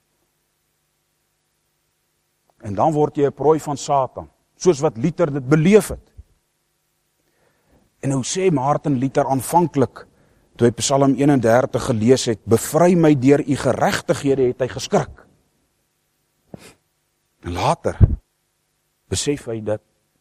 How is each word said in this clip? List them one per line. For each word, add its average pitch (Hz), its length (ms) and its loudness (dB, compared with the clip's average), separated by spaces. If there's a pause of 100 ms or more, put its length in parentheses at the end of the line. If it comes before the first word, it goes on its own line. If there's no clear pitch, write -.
(2750)
En 104 100 -8
dan 131 180 0
word 147 240 -2
jy 143 100 0
'n 131 60 -2
prooi 147 280 2
van 143 160 -8
Satan, 127 540 -4 (260)
soos 160 240 0
wat 139 160 -2
Luther 151 360 -2
dit 135 160 -8
beleef 160 400 4
het. - 240 -14 (1900)
En 135 100 -4
nou 135 120 -4
sê 185 300 -2
Martin 143 460 -2
Luther 135 280 -2
aanvanklik, 135 800 0 (500)
toe 120 120 2
hy 110 40 2
Psalm 135 420 0
eenendertig 127 680 2
gelees 120 440 2
het, 113 180 -4
"Bevry 156 500 2
my 160 200 4
deur 135 260 4
u 131 160 -2
geregtighede," 135 920 -2
het 123 120 -6
hy 123 80 -2
geskrik. - 580 -6 (2250)
En 87 100 -10
later 101 440 -4 (1120)
besef 143 380 -6
hy 113 140 -8
dat 107 220 -6 (380)